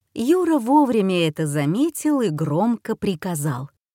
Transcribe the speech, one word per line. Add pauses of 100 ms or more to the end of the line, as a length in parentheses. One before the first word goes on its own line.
(140)
Юра
вовремя
это
заметил
и
громко
приказал: (240)